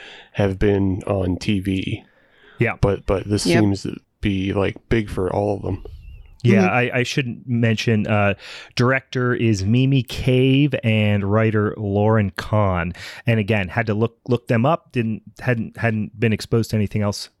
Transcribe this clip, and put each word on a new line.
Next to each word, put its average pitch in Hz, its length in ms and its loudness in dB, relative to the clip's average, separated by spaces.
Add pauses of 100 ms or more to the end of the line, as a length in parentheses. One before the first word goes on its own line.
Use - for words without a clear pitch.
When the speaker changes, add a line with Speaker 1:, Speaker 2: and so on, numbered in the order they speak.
(340)
Speaker 1:
have 98 240 0
been 98 460 2
on 92 320 -2
T 104 220 -2
V. 95 460 -4 (560)
Speaker 2:
Yeah. 113 200 0
Speaker 1:
But, - 260 0
but 98 180 0
this 101 200 0
Speaker 3:
Yep. - 160 4
Speaker 1:
seems 101 220 0
to - 140 -8 (240)
be, 98 320 -2
like, 95 240 -2 (120)
big 110 220 0
for 92 220 -4
all 101 240 0
of 101 60 -10
them. 95 220 -6 (600)
Speaker 2:
Yeah, - 240 6
Speaker 3:
Mm-hmm. 98 60 -2 (200)
Speaker 2:
I, 127 40 0
I 123 40 2
should 123 460 -6
mention, 113 580 0
uh, 101 280 2 (420)
director 123 580 0
is 110 300 2
Mimi 127 400 4
Cave 131 680 2 (120)
and 104 400 2
writer 107 520 2
Lauren 104 540 2
Kahn. 92 640 0 (340)
And 113 140 4
again, 101 260 0
had 113 200 -4
to 107 80 0
look, 110 240 -2 (100)
look 120 180 0
them 117 180 0
up. 160 280 -2
Didn't, 113 300 -4 (180)
hadn't, 117 360 -4
hadn't 110 440 -2
been 110 120 2
exposed 113 380 -2
to 110 60 0
anything 107 260 -2
else - 280 -4 (100)